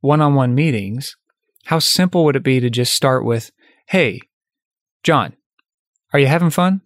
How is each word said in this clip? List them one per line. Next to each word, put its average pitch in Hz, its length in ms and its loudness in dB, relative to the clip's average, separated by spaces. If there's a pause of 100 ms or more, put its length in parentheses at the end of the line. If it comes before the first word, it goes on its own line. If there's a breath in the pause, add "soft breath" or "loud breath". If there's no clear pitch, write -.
one-on-one 143 520 2
meetings, 123 600 -4 (500)
how 160 140 -2
simple 180 460 0
would 143 100 2
it 135 80 -4
be 131 160 2
to 123 100 -2
just 120 240 -2
start 131 300 0
with, 117 280 -4 (360 soft breath)
"Hey, 131 320 0 (840)
John, 131 320 -2 (760)
are 143 80 2
you 139 80 4
having 165 220 2
fun? 185 360 0